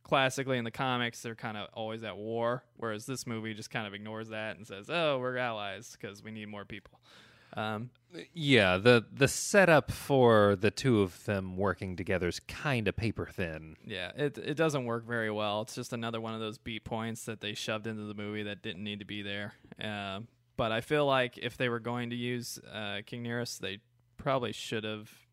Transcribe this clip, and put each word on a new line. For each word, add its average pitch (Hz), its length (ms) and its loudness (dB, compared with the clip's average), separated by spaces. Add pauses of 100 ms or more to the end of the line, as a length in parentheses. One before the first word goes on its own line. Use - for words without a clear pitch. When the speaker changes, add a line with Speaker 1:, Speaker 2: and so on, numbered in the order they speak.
Speaker 1:
classically 131 560 2
in 117 60 -2
the 117 80 -4
comics, 123 500 -2
they're 113 140 -8
kinda 107 380 -8
always 113 300 -6
at 104 140 -8
war, 117 460 -2 (140)
whereas 107 280 -6
this 131 220 -8
movie 110 260 -6
just 107 160 -12
kind 113 160 -6
of 98 80 -10
ignores 110 360 -10
that 107 280 -8
and 104 80 -16
says, 101 240 -14
"Oh, 151 300 2
we're 127 180 -2
allies 107 640 -4
'cause 104 220 -12
we 110 80 -12
need 107 160 -10
more 104 180 -10
people." - 340 -16 (560)
Um, 110 360 -4 (420)
Speaker 2:
Yeah, 117 440 6
the, 113 360 8
the 127 140 6
setup 170 640 6
for 113 640 8
the 101 160 4
two 117 300 4
of 90 240 0
them 95 300 -2
working 92 400 0
together 90 320 0
is - 140 -2
kinda 117 500 -2
paper 98 360 -2
thin. 80 580 -8
Speaker 1:
Yeah, 90 300 -8
it, 139 240 -2
it 139 180 -4
doesn't 147 280 2
work 117 200 -4
very 113 260 -2
well. 107 300 -2
It's - 140 -10
just 127 180 -8
another 117 260 -4
one 113 140 -6
of 110 60 -6
those 110 180 -6
beat 113 260 -10
points 113 420 -6
that 110 160 -8
they 104 120 -4
shoved 110 340 -4
into 107 160 -6
the 104 120 -8
movie 104 280 -6
that 101 200 -8
didn't 98 200 -8
need 104 160 -6
to 101 60 -12
be 104 160 -8
there. 101 320 -8 (280)
Uh, 101 400 -6 (360)
but 113 140 2
I 113 100 0
feel 147 240 2
like 131 320 2
if - 200 -6
they 127 120 0
were 117 100 -2
going 120 300 -4
to 120 60 -4
use, 120 420 -4 (140)
uh, 104 340 -6
King 120 180 -8
Nereus, 120 360 -4
they 98 200 -6 (380)
probably 127 340 0
should 110 320 -4
have 107 280 -8 (220)